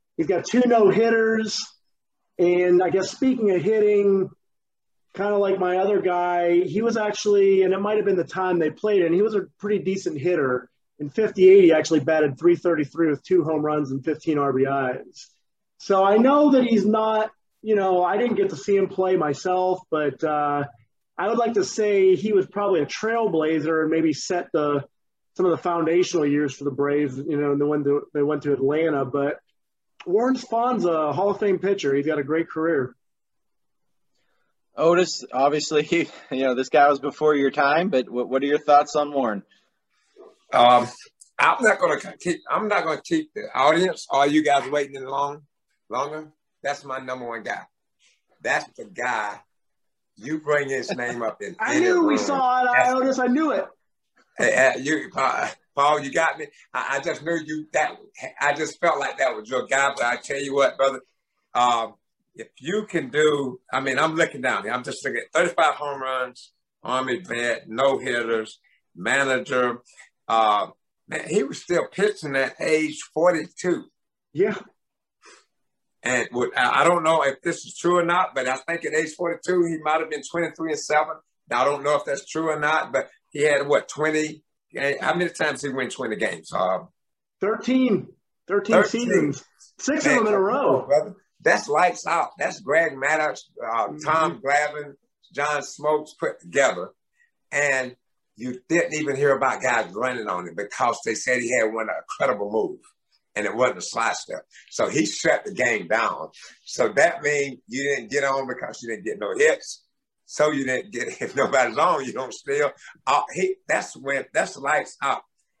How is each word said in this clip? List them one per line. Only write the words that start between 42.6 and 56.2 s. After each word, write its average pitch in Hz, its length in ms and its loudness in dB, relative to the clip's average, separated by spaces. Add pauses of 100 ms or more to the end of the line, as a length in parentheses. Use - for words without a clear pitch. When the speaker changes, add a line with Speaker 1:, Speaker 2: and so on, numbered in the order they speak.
Speaker 3:
not 196 160 0
gonna 156 200 -4
keep 160 320 -4
the - 80 -8 (100)
audience, 156 560 2
all 139 160 4
you 151 180 2
guys 139 260 2
waiting 139 260 -4
in 131 100 -12
long, 143 380 -6 (460)
longer. 151 420 -6 (320)
That's 139 200 -6
my 135 160 -10
number 127 280 -10
one 113 160 -10
guy. 98 180 -8 (800)
That's 139 240 -2 (100)
the 113 100 -16
guy. 107 540 -6 (760)
You 151 240 -8
bring 147 300 0
his 127 260 -4
name 120 260 -6
up 107 200 -6
in - 160 -10
Speaker 1:
<laughs> - 20 -20
I 269 160 -2
Speaker 3:
any 330 100 4
Speaker 1:
knew 359 160 4
we 302 140 2
Speaker 3:
room. - 20 0
Speaker 1:
saw 254 460 0
it, 247 100 2
Speaker 3:
That's 254 200 2
Speaker 1:
Otis. 262 260 0
I 247 80 0
knew 285 240 0
it. - 140 -2 (720)
Speaker 3:
Hey, 117 180 2
uh, 127 240 4
you, 143 340 -4
Paul, 131 340 -2 (280)
Paul, 147 240 2
you 139 120 -8
got 160 280 0